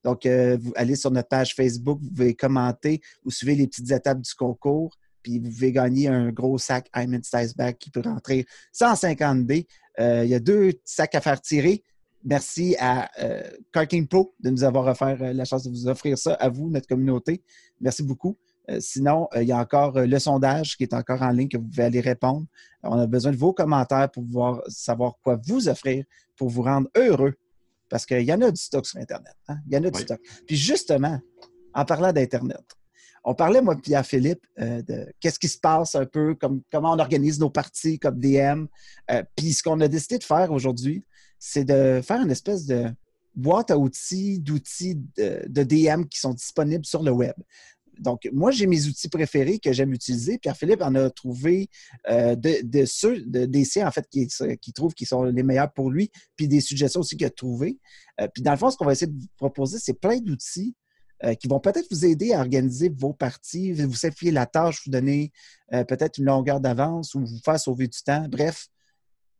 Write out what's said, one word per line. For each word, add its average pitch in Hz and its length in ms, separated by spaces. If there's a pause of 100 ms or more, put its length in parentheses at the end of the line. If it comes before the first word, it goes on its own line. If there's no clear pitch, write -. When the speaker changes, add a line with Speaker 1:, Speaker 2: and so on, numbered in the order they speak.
Speaker 1:
Donc, 123 200
euh, 123 360
vous 120 160
allez 123 180
sur 135 160
notre 127 160
page 131 300
Facebook, 131 440
vous 139 100
pouvez 123 260
commenter 135 640 (240)
ou 123 80
suivre 139 260
les 135 80
petites 123 240
étapes 131 300
du - 140
concours. 143 640 (240)
Puis, 120 200
vous 117 100
pouvez 123 220
gagner 131 340
un 123 240
gros 127 280
sac 123 360
Hyman 123 260
Dice 120 360
Bag 123 200
qui - 140
peut 120 140
rentrer 131 420 (240)
cent 240 240
cinquante 143 520
dés. 160 200 (320)
Euh, 120 260
il 120 60
y 123 60
a - 20
deux 190 360 (100)
sacs - 320
à 139 40
faire 139 200
tirer. 160 420 (400)
Merci 151 560
à, 127 320 (100)
euh, 117 300 (220)
Karting 160 340
Pro 185 320
de 127 120
nous 127 120
avoir 131 240
offert, 135 340
euh, 127 120
la 131 120
chance 131 200
de 127 60
vous 120 180
offrir 135 280
ça 160 180
à 127 160
vous, 143 200
notre 139 160
communauté. 131 560 (380)
Merci 131 240
beaucoup. 139 340 (320)
Euh, 110 80
sinon, 147 560
euh, 120 80
il 117 60
y 127 40
a 120 60
encore, 139 380
euh, 127 100
le 135 140
sondage 143 560
qui 131 80
est 120 100
encore 127 280
en 127 80
ligne 127 180
que 127 80
vous 113 100
pouvez 123 160
aller 120 180
répondre. 127 460 (380)
On 113 120
a 120 120
besoin 123 240
de 127 60
vos 175 140
commentaires 139 600
pour 123 120
pouvoir 120 440
savoir 120 460 (100)
quoi 120 240
vous 226 200
offrir 135 360 (320)
pour 131 120
vous 120 140
rendre 135 320
heureux. 143 400 (540)
Parce - 160
qu'il 123 180
y 135 100
en 202 80
a 247 100
du - 100
stock - 240
sur - 140
Internet, - 380 (100)
hein. 147 120 (100)
Il 135 60
y - 20
en 160 80
a 180 60
du 156 60
Speaker 2:
Oui. 196 60
Speaker 1:
stock. - 180 (240)
Puis 156 120
justement, 151 640 (520)
en 143 120
parlant 170 280
d'Internet, 127 520 (580)
on 123 100
parlait, 196 300
moi, 175 140
Pierre-Philippe, 143 680 (140)
euh, 117 240
de 113 240 (140)
qu'est-ce 165 180
qui - 80
se - 100
passe 160 380
un 139 100
peu, 156 300
comme, 135 280 (100)
comment 156 180
on 160 80
organise 147 400
nos 151 100
parties 156 520
comme 131 180
D 135 140
M. 143 340 (460)
Euh, 131 100 (140)
puis 156 160
ce - 100
qu'on 160 180
a 151 60
décidé 156 320
de - 60
faire 165 260
aujourd'hui, 135 540 (340)
c'est - 240
de 135 400
faire 233 180
une 165 120
espèce 175 340
de 120 200 (500)
boîte 180 340
à 151 80
outils, 185 640
d'outils 151 560 (200)
de, 101 300
de 139 160
D 151 220
M 156 240
qui - 100
sont 127 160
disponibles 147 500
sur - 200
le 135 80
web. 123 220 (640)
Donc, - 320
moi, 156 200
j'ai 214 160
mes 156 220
outils 147 200
préférés 156 500
que 139 140
j'aime 135 220
utiliser. 123 420
Pierre-Philippe 160 460
en 135 140
a 135 120
trouvé, 147 600 (400)
euh, 120 260
de, 120 260
de 131 220
ceux, 214 380
de, 127 240
des 135 180
siens, 190 240
en - 20
fait, - 200
qui, 131 180 (320)
qui - 140
trouve 160 180
qu'ils - 140
sont 127 160
les 127 200
meilleurs 135 300
pour 135 180
lui, 180 200 (260)
puis 151 100
des 143 140
suggestions 139 400
aussi 151 160
qu'il 147 100
a - 40
trouvées. 127 480 (420)
Euh, 104 80
puis - 140
dans 151 80
le 139 80
fond, 320 100
ce - 80
qu'on 175 80
va 143 80
essayer 156 180
de 147 80
vous 131 100 (100)
proposer, 139 400
c'est - 200
plein 233 200
d'outils, 202 560 (500)
euh, 117 80
qui 120 160
vont 139 100
peut-être 339 320
vous 170 140
aider 180 300
à 151 60
organiser 131 500
vos 139 240
parties, 175 580
vous 143 220
simplifier 165 360
la 135 140
tâche, 160 400
vous 135 80
donner, 139 400 (400)
euh, 123 100
peut-être 151 360
une 135 80
longueur 139 340
d'avance 143 540
ou 139 60
vous 117 220
faire 156 160
sauver 127 300
du - 140
temps. 151 260
Bref, 143 400 (720)